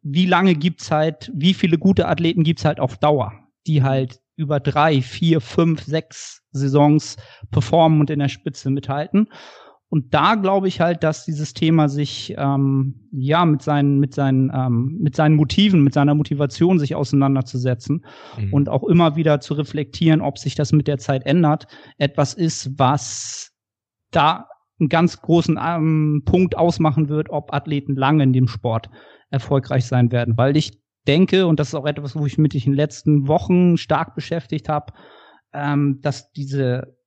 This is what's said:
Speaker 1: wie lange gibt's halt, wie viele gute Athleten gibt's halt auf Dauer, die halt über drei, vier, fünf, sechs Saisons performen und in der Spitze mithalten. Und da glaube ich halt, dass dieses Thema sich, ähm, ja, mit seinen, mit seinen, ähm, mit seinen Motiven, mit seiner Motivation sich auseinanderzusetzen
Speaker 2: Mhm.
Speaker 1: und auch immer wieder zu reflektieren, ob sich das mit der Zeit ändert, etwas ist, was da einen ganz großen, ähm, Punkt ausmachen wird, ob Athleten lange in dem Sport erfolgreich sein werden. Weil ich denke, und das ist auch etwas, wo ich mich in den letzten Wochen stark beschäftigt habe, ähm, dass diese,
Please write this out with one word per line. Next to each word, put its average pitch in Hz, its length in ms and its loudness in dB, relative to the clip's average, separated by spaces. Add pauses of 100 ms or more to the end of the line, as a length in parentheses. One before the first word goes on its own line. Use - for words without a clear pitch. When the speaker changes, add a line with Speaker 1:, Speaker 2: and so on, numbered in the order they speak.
Speaker 1:
wie 156 240 0
lange 180 280 4
gibt's 160 380 -4
halt, 160 420 -2
wie 175 200 2
viele 170 240 0
gute 190 280 2
Athleten 165 380 0
gibt's 160 200 0
halt 151 140 0
auf - 200 -4
Dauer, 147 340 0 (340)
die 156 160 2
halt 131 380 -2 (160)
über 147 240 -4
drei, 147 400 2
vier, 160 400 0
fünf, 165 440 0
sechs - 680 -10
Saisons 143 640 2 (340)
performen 160 500 4
und 147 100 0
in 151 80 -4
der 143 100 0
Spitze - 420 -8
mithalten. 147 580 -2 (600)
Und 147 240 -2
da 165 220 4
glaube 196 320 0
ich 185 140 -2
halt, 170 240 0
dass 156 200 -2
dieses 151 300 -6
Thema 160 340 2
sich, 143 480 -6
ähm, 139 760 -2
ja, 147 340 0
mit 147 160 0
seinen, 143 380 2
mit 139 140 -2
seinen, 135 380 0
ähm, 131 480 -2
mit 151 140 -2
seinen 156 220 4
Motiven, 160 480 2
mit 135 100 2
seiner 147 220 2
Motivation 151 640 0
sich 147 160 -4
auseinanderzusetzen 135 1080 -2 (320)
Speaker 2:
Mhm. 101 160 -6
Speaker 1:
und 139 160 0
auch 131 140 -2
immer 170 320 2
wieder 156 260 2
zu - 140 -8
reflektieren, 156 640 0
ob - 180 -4
sich - 180 -8
das 147 160 -2
mit 147 160 2
der 143 100 -2
Zeit 135 260 -4
ändert, 156 440 0 (300)
etwas 147 360 -2
ist, 156 420 -4
was - 760 -2 (580)
da 160 380 0 (320)
einen 156 80 2
ganz 165 340 0
großen, 165 420 2
ähm, 156 600 0
Punkt 185 300 2
ausmachen 160 520 0
wird, 151 220 -4
ob 147 240 -8
Athleten 143 400 -4
lange 139 300 2
in 131 80 4
dem 127 160 2
Sport 113 420 -6 (400)
erfolgreich 131 560 -2
sein 123 240 2
werden. 117 260 -2
Weil 135 200 2
ich - 240 -4 (260)
denke, 185 400 2
und 156 140 2
das 147 80 -4
ist - 60 -10
auch 143 120 -8
etwas, 147 300 -6
wo 147 100 -2
ich 131 120 -2
mich 156 160 2
in 135 180 -2
den 139 40 0
letzten 147 520 0
Wochen 175 480 2
stark 160 380 -4
beschäftigt 156 540 -8
habe, 147 240 -6 (600)
ähm, 143 500 -2
dass - 300 -8
diese, 135 640 -4 (100)